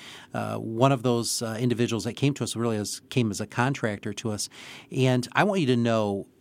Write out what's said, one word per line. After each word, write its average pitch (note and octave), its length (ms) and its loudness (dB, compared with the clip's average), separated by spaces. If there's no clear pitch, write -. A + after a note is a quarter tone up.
Uh, A2 220 -4
one A2+ 360 4
of A#2 100 0
those, A#2+ 380 0
uh, A2+ 180 -6
individuals A#2 460 0
that A2 100 -6
came C#3 200 2
to B2 100 -4
us A2 120 -4
really A2+ 200 0
as, G#2 320 -4
came A2+ 220 2
as F#2+ 100 -4
a G#2 60 -4
contractor A2+ 680 -2
to - 160 -4
us. G#2 180 -4
And B2+ 420 2
I D3+ 120 4
want G3 160 2
you C#3+ 80 2
to B2+ 80 4
know A2 500 2